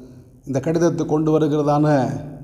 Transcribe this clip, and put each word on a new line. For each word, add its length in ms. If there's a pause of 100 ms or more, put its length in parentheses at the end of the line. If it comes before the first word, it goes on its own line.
(460)
இந்த 140
கடிதத்தை 460
கொண்டு 320
வருகிறதான 680 (380)